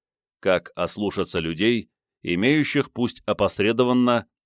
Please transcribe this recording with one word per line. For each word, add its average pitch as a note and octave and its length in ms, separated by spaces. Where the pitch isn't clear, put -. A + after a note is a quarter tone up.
Как F2+ 340
ослушаться F#2 640
людей, F2 520
имеющих, C3+ 720
пусть A#2 320
опосредованно, A#2 1000